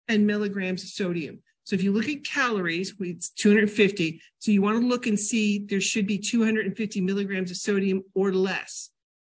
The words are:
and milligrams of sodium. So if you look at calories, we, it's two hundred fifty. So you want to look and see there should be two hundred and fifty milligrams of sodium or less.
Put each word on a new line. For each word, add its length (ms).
and 180
milligrams 560
of 60
sodium. 500
So 120
if 80
you 100
look 160
at 160
calories, 760
we, 120
it's 180
two 200
hundred 220
fifty. 480
So 120
you 100
want 200
to 60
look 200
and 100
see 420
there 200
should 280
be 100
two 260
hundred 220
and 100
fifty 240
milligrams 520
of 60
sodium 460
or 180
less. 560